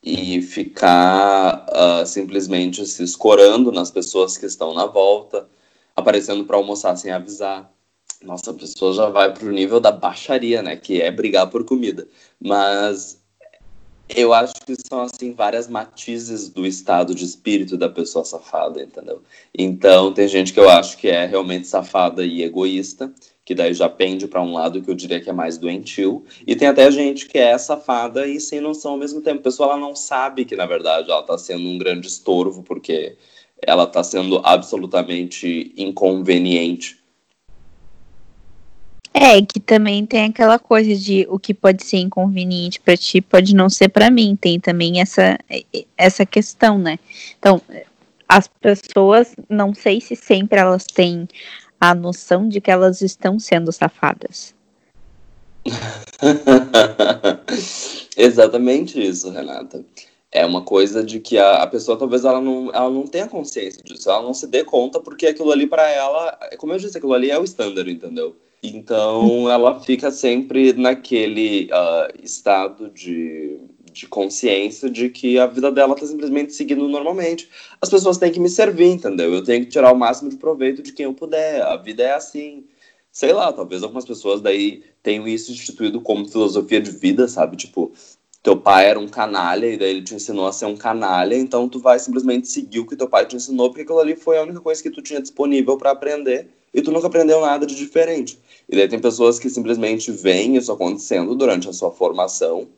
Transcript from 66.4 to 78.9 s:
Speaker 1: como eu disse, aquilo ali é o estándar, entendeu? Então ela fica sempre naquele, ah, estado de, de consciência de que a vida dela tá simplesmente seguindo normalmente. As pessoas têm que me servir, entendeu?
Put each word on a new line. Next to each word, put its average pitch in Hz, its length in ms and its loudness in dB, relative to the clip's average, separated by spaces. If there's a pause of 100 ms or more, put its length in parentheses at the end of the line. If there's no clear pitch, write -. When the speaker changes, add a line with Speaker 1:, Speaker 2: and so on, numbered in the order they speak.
Speaker 1:
como 156 160 -8
eu 190 60 -4
disse, 196 180 -10
aquilo 135 180 0
ali 127 160 2
é 147 80 0
o 180 60 -2
estándar, 101 440 -6
entendeu? 82 480 -10 (260)
Então 110 880 0
ela 123 300 2
fica 131 320 -2
sempre 131 640 2
naquele, 110 1000 -2
ah, 85 360 0 (140)
estado 98 680 -4
de, 80 680 -10 (340)
de - 140 -20
consciência 104 800 -4
de 120 220 -4
que 123 280 -2
a 127 80 4
vida 127 260 -2
dela 139 240 2
tá 147 100 -10
simplesmente 147 480 -6
seguindo 143 340 -4
normalmente. 165 640 -6 (300)
As - 100 -4
pessoas 185 280 2
têm 180 120 2
que 170 80 -6
me 175 100 2
servir, 180 380 2
entendeu? 98 480 0